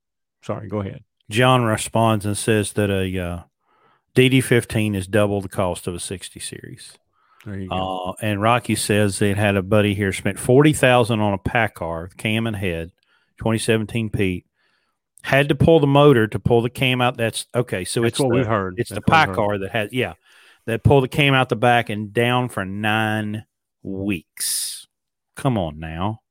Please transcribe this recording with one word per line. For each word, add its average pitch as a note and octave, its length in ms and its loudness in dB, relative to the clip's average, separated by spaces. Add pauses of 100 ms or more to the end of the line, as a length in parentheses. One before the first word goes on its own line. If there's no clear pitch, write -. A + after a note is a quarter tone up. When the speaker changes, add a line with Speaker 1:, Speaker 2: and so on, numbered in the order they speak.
(400)
Speaker 1:
Sorry, G#2+ 280 -10
go G2+ 120 -6
ahead. G2 220 -10 (260)
Speaker 2:
John B2 360 4
responds A2 600 0
and G#2 120 -4
says G#2+ 360 0
that G#2 180 0
a, F#2+ 280 -2
uh, F2 240 -6 (720)
D C3 160 6
D C3 100 4
fifteen A2+ 560 0
is F#2 100 -6
double G2+ 360 0
the F#2+ 60 -8
cost F2+ 380 -6
of F2+ 80 -8
a F2 60 -10
sixty - 400 -12
series. - 580 -16 (480)
Speaker 1:
There G2+ 100 -10
you F#2+ 120 -8
go. F#2 80 -4 (340)
Speaker 2:
Uh, - 100 -6
and G#2 220 -2
Rocky A2+ 320 2
says G#2 480 0
it G2+ 140 0
had G#2 180 2
a G2 80 0
buddy G#2 320 2
here G2 180 -2
spent - 280 -6
forty C#3+ 320 6
thousand B2 480 4
on G#2 120 0
a F#2+ 60 -2
Packard, F2 760 -4
cam A2+ 320 -2
and G#2+ 80 -6
head, E2+ 340 -6 (480)
twenty A2+ 200 -2
seventeen A2 520 -2
Pete. F#2 340 -2 (800)
Had C#3+ 280 2
to D#3 40 0
pull E3 240 6
the C#3+ 80 2
motor C#3 400 6
to G#2 140 -6
pull A#2 220 4
the A#2+ 60 -2
cam B2+ 320 -2
out. B2 160 -2
That's, A2+ 380 -4
okay, A2+ 300 -4
so - 180 -4
Speaker 1:
That's A#2 120 0
Speaker 2:
it's - 60 -4
Speaker 1:
what C3 100 0
Speaker 2:
the, A#2 40 0
Speaker 1:
we've B2+ 120 0
heard. G2 300 -2
Speaker 2:
it's A#2 120 -6
the G#2 80 -10
Speaker 1:
That's G#2+ 100 -10
what D#3+ 100 4
we've D#3 120 4
heard. F#2+ 80 -6
Speaker 2:
Packard G#2 260 -2
that F#2+ 80 -8
has, G#2 220 -4
yeah, G#2+ 220 -4 (520)
that A2+ 160 -4
pulled C#3 220 6
the B2 40 -4
cam C#3+ 240 2
out C3 160 2
the B2 60 -2
back A#2+ 360 2
and G#2 220 -8
down A#2+ 360 0
for G2+ 160 -8
nine G#2+ 800 -2 (400)
weeks. - 1040 -8 (480)
Come B2+ 200 -2
on D#2 220 -4
now. E2 520 -8